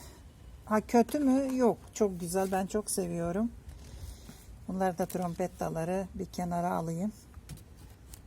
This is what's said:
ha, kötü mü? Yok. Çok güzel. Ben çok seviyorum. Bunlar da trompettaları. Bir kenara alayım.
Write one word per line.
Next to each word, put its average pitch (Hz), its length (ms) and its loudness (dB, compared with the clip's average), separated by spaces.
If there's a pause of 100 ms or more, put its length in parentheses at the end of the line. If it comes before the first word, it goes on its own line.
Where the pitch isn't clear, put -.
(640)
ha, 214 160 4
kötü 240 380 4
mü? 262 380 4
Yok. 240 200 6 (160)
Çok 196 260 2
güzel. 185 320 0
Ben 190 140 2
çok 214 260 -2
seviyorum. 175 600 0 (1160)
Bunlar 185 300 2
da 185 80 2
trompettaları. 175 1080 -2
Bir 185 100 -4
kenara 175 480 -2
alayım. 170 380 -2 (1160)